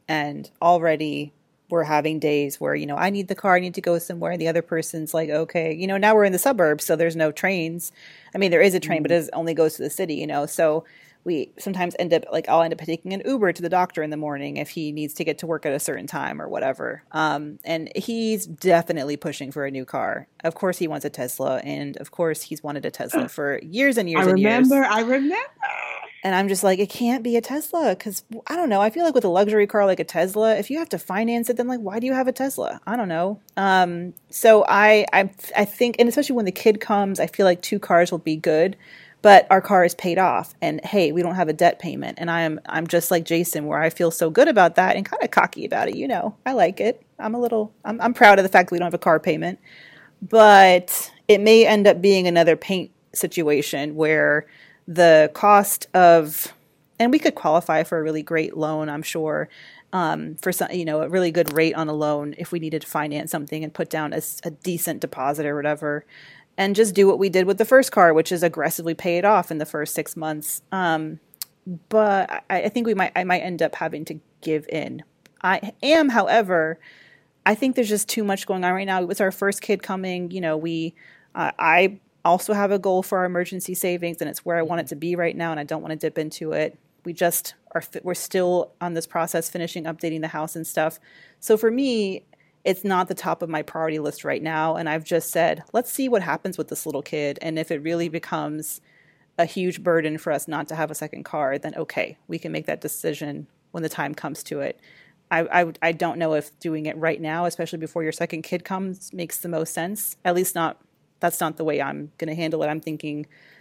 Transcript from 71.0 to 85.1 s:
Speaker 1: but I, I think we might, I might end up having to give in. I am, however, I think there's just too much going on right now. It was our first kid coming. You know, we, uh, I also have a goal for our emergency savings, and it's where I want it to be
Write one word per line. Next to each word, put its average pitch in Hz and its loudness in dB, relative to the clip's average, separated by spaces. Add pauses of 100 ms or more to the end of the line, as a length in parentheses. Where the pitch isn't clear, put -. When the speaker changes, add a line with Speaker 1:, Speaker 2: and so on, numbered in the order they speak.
Speaker 1:
but 208 2 (200)
I, 185 0
I - 0
think 233 -2
we 220 2
might, 185 0
I 185 0
might 180 0
end 170 -4
up 151 0
having 160 -6
to 160 -12 (220)
give 156 -4
in. 143 -8 (400)
I 190 -2 (100)
am, 294 4
however, 185 2 (680)
I 208 4
think 262 0
there's 233 0
just 208 -2
too 220 -4
much 196 -4
going 190 -4
on 180 2
right 196 -4
now. 185 0
It 175 -4
was 196 -4
our 190 0
first 196 -2
kid 196 -2
coming. 185 -6
You 185 -8
know, 160 -2
we, 165 -6 (400)
uh, 156 -4
I 180 4 (260)
also 180 2
have 202 0
a 202 0
goal 185 0
for 190 -4
our 180 -2
emergency 180 -6
savings, 175 -4
and 151 -6
it's - -12
where 170 -2
I 165 0
want 170 -4
it - -10
to 160 -12
be 170 -4